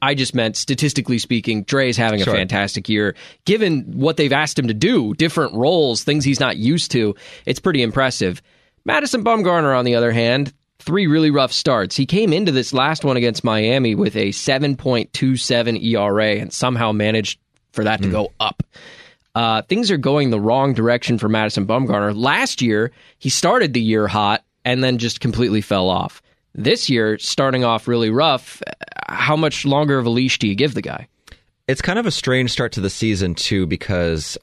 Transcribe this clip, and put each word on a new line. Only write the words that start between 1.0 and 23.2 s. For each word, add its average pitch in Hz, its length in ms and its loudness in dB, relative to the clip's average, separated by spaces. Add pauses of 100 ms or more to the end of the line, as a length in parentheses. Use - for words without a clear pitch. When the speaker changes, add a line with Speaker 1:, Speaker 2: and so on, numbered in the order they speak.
Speaker 1:
speaking, 110 440 -2
Dre's 131 340 0
having 110 240 2
a - 20 0
Speaker 2:
Sure. 107 100 0
Speaker 1:
fantastic 98 540 -2
year. 104 260 0 (300)
Given 185 380 2 (100)
what 151 240 0
they've 147 160 2
asked 151 260 0
him 131 120 0
to 110 40 0
do, 123 420 2
different 160 380 0
roles, 131 520 2
things 147 180 2
he's 131 160 2
not 120 160 0
used 127 360 0
to, 110 220 2 (320)
it's 135 140 -2
pretty 151 220 2
impressive. 117 600 0 (440)
Madison 269 380 0
Bumgarner, 175 540 2
on 123 60 2
the 120 120 2
other 117 180 2
hand, 120 400 0 (260)
three 180 280 0
really 156 240 4
rough 135 200 2
starts. 113 440 0
He 135 100 0
came 190 280 2
into 180 180 0
this 131 220 0
last 143 300 0
one 131 140 2
against 120 260 0
Miami 113 520 2
with 107 200 0
a 104 160 0
seven 139 440 -2
point 120 380 -2
two 131 240 0
seven 117 400 0
E 113 180 0
R 104 240 0
A 107 200 0
and 107 140 -10
somehow 117 380 0
managed 107 480 0 (340)
for 110 100 -2
that 107 180 0
to 98 60 0
Speaker 2:
Mm. 92 40 -2
Speaker 1:
go 101 280 -2
up. - 240 -4 (720)
Uh, 113 280 2
things 202 280 0
are 170 60 2
going 139 340 2
the 107 80 0
wrong 131 340 2
direction 117 460 2
for 107 100 0
Madison 107 380 0
Bumgarner. 104 500 0
Last 151 440 0
year, 113 300 0 (280)
he 135 100 -4